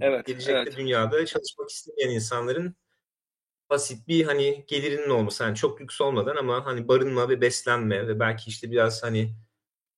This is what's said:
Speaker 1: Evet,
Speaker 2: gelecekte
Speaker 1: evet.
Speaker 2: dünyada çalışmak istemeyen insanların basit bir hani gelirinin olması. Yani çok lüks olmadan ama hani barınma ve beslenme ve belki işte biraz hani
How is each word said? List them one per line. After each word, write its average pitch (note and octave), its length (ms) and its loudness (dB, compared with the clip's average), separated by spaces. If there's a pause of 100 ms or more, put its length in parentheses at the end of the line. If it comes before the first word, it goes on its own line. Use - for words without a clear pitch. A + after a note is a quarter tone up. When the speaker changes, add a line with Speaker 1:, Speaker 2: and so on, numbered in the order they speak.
Speaker 1:
Evet, C3+ 240 2
Speaker 2:
gelecekte C3 340 -2
Speaker 1:
evet. A#2+ 180 -6
Speaker 2:
dünyada C3 480 0
çalışmak - 440 -8
istemeyen C#3+ 400 -4
insanların B2 680 -2 (960)
basit C3+ 380 -2
bir E3 180 4
hani C#3+ 420 2
gelirinin C#3+ 420 -2
olması. A2+ 340 2
Yani G#2+ 120 0
çok C#3+ 260 -2
lüks C3+ 200 -6
olmadan C#3 340 0
ama C3 300 -2
hani B2 220 -4
barınma B2+ 420 4
ve C3 120 2
beslenme A2+ 680 0
ve A2 120 -2
belki A2+ 300 0
işte A2+ 220 -10
biraz A2+ 320 2
hani A2 300 0 (640)